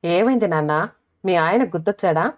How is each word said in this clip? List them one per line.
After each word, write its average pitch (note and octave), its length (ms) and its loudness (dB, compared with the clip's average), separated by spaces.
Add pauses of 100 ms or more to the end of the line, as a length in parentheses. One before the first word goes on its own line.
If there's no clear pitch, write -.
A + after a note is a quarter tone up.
ఏమైంది G#3+ 440 0
నాన్నా, D3+ 300 0 (460)
మీ F#3 120 0
ఆయన F3 280 2
గుర్తొచ్చాడా? F3 600 -2 (140)